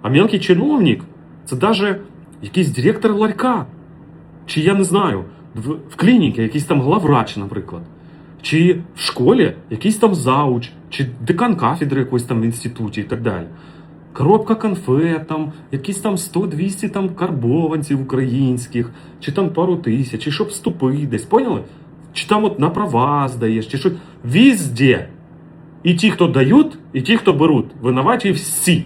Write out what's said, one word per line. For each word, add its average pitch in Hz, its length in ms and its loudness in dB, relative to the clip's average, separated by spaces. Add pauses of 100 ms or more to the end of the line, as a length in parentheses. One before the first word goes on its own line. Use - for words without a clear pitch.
А 107 80 -4
мелкий 190 300 4
чиновник — 185 600 2 (440)
це 135 100 -6
даже 196 440 0 (420)
якийсь 170 280 0
директор 208 440 0
ларька. 214 520 -2 (800)
Чи, - 160 -4
я 185 120 2
не 196 100 2
знаю, 170 400 0 (320)
в, 117 160 -8 (180)
в - 60 -20
клініці 170 460 4
якийсь 143 240 -2
там 143 160 2
главврач, 147 560 0
наприклад. 92 440 -10 (600)
Чи 175 360 4 (180)
в - 60 -18
школі 214 520 2 (160)
якийсь 196 280 -2
там 208 180 4
зауч, 131 560 0 (180)
чи 135 180 -4 (140)
декан 185 340 0
кафедри 139 440 -2
якоїсь 123 240 -2
там 113 180 -2
в 113 40 0
інституті 113 560 -6
і - 20 -6
так 117 180 -8
далі. 95 240 -4 (680)
Коробка 214 420 2
конфет, 165 720 -2
там, 156 240 -6 (200)
якісь 160 260 -6
там 202 200 -2
сто, 175 300 -4
двісті 185 420 -4
там 190 200 -4
карбованців 151 920 -2
українських, 127 880 -2 (280)
чи - 120 -8
там 185 180 0
пару 175 260 0
тисяч, 123 480 -2
чи 151 80 -4
щоб 208 160 -4
вступити 147 600 -2
десь, - 180 -4
поняли? 233 360 0 (520)
Чи - 140 -6
там 214 180 2
от 185 140 -2
на 151 100 2
права 143 580 0
здаєш, 113 400 -2
чи 139 100 -8
що. 175 140 0 (320)
Везде. 131 840 4 (760)
І 175 100 2
ті, 185 180 2
хто 175 160 2
дають, 139 500 4 (160)
і 135 80 -2
ті, 226 160 2
хто 180 160 2
беруть. 147 320 2 (160)
Винуваті 139 500 0
всі. - 540 0